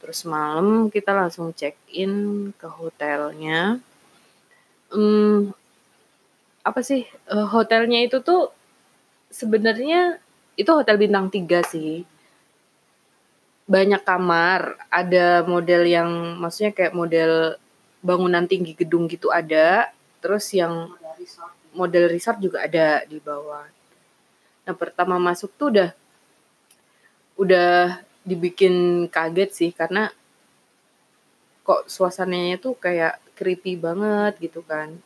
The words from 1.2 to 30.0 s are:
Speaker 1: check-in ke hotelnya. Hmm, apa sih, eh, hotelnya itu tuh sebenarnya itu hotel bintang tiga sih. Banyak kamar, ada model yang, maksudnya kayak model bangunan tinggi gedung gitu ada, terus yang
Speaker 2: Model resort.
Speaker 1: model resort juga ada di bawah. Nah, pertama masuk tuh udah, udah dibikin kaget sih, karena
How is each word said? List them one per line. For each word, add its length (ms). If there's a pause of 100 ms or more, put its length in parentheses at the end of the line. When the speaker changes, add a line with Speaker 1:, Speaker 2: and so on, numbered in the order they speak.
Speaker 1:
check-in 1040
ke 80
hotelnya. 1120 (1120)
Hmm, 640 (1120)
apa 160
sih, 240
eh, 480
hotelnya 480
itu 240
tuh 240 (800)
sebenarnya 880 (400)
itu 160
hotel 240
bintang 320
tiga 320
sih. 400 (1700)
Banyak 320
kamar, 720 (160)
ada 560
model 400
yang, 240 (320)
maksudnya 320
kayak 240
model 640 (400)
bangunan 480
tinggi 240
gedung 320
gitu 240
ada, 640 (240)
terus 320
yang 480
Speaker 2:
Model 240
resort. 320 (240)
Speaker 1:
model 320
resort 320
juga 240
ada 400
di 160
bawah. 480 (960)
Nah, 80
pertama 480
masuk 320
tuh 160
udah, 200 (1500)
udah 640 (200)
dibikin 880
kaget 400
sih, 240
karena 400 (1500)